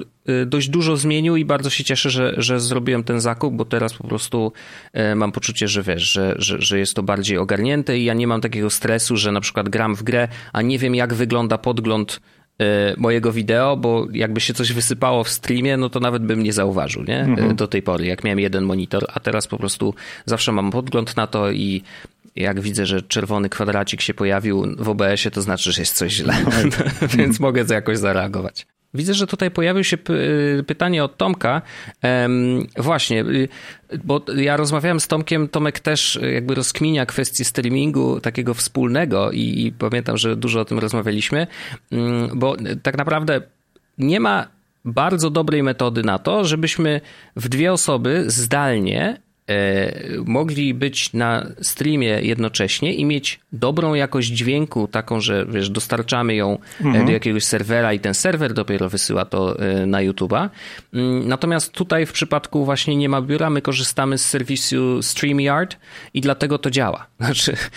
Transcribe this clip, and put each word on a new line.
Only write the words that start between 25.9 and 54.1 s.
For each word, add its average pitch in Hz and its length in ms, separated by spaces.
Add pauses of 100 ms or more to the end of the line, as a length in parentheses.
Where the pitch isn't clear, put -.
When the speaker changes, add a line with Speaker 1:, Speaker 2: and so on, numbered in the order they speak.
Speaker 1:
coś 87 160
źle. - 220 (100)
<laughs> 113 180
Speaker 2:
Oj. 143 80 (380)
Speaker 1:
Więc 123 320
mogę 127 240
to 113 100
jakoś 107 240
zareagować. 98 680 (280)
Widzę, 170 200
że 196 120
tutaj 185 240
pojawiło 180 320
się 185 140
py-, 143 720
pytanie 165 380
od 139 120
Tomka. 165 460 (400)
Em, 123 640 (100)
właśnie, 127 480
y, 131 240 (560)
bo 147 160 (160)
ja 143 200
rozmawiałem 151 440
z - 80
Tomkiem, 156 400
Tomek 151 320
też, - 360
y, 127 160
jakby 127 220
rozkminia 135 520
kwestię - 380
streamingu 131 760
takiego 120 340
wspólnego 120 760
i, - 80 (260)
i 117 60
pamiętam, 117 440
że 113 200
dużo 113 240
o 110 40
tym 113 140
rozmawialiśmy, 110 680 (460)
mm, 120 460
bo, 131 200
y, 101 240
tak 139 160
naprawdę 156 420 (580)
nie 156 220
ma 208 260 (380)
bardzo 156 460
dobrej 151 320
metody 123 400
na 101 160
to, 202 260
żebyśmy 156 560 (360)
w 120 120
dwie 151 240
osoby 143 540
zdalnie 123 920 (280)
e, 101 440 (320)
mogli 139 500
być 135 380
na 117 340 (160)
streamie 143 460 (140)
jednocześnie 113 720
i 147 100
mieć 143 360 (120)
dobrą 156 420
jakość 135 340